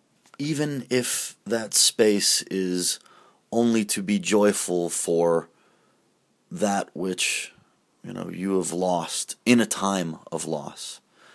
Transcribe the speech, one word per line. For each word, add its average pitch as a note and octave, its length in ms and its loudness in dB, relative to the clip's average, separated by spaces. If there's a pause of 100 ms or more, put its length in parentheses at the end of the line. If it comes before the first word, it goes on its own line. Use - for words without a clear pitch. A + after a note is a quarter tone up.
(400)
Even D3 500 -2
if - 460 0 (100)
that A2 300 -2
space - 680 4
is F2+ 560 -2 (520)
only A2+ 340 2
to G#2 160 -4
be G2+ 160 0
joyful F2+ 720 2
for E2+ 600 2 (1000)
that G2 440 -2
which, - 600 -4 (500)
you G2 80 -14
know, F2+ 180 -10
you F#2+ 280 0
have E2+ 160 -2
lost F2+ 640 -2 (100)
in A#2+ 140 6
a A2 60 4
time F#2+ 520 -2 (140)
of D#2+ 140 -6
loss, D2+ 540 -8 (340)